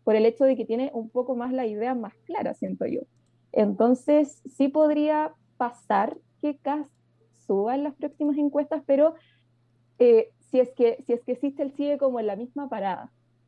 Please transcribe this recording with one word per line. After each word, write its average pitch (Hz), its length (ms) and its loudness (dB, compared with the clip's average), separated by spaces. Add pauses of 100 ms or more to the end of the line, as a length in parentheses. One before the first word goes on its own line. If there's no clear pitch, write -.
por 220 140 4
el 220 80 4
hecho 226 200 2
de 262 120 4
que 226 80 -4
tiene 247 300 -4
un 226 160 -8
poco 254 260 -4
más 247 160 -6
la 254 140 -2
idea 220 280 -4
más 220 200 -8 (100)
clara, - 300 -6
siento - 320 -6
yo. - 140 -4 (520)
Entonces, 247 920 2
sí 269 220 0
podría 302 680 0 (240)
pasar 220 580 -2 (240)
que 294 160 -4
Kast 294 340 -6 (560)
suba 202 280 0
en 285 100 -2
las 285 100 -6
próximas 294 440 -4
encuestas, 294 480 -2
pero, 294 280 4 (840)
eh, 233 320 6 (200)
si 262 80 2
es 254 120 2
que, 233 360 0
si 240 60 -2
es 240 80 0
que 247 160 -6
Sichel 277 360 -4
sigue 285 260 -2
como 262 200 0
en 214 100 -2
la 196 80 -4
misma 254 340 -10
parada, 196 420 -6 (360)